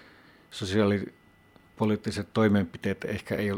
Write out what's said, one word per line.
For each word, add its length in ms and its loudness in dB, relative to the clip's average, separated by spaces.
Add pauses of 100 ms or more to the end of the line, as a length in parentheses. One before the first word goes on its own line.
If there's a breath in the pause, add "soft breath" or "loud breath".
(520 soft breath)
sosiaalipoliittiset 1800 -2
toimenpiteet 720 2
ehkä 300 -6
ei, 220 -2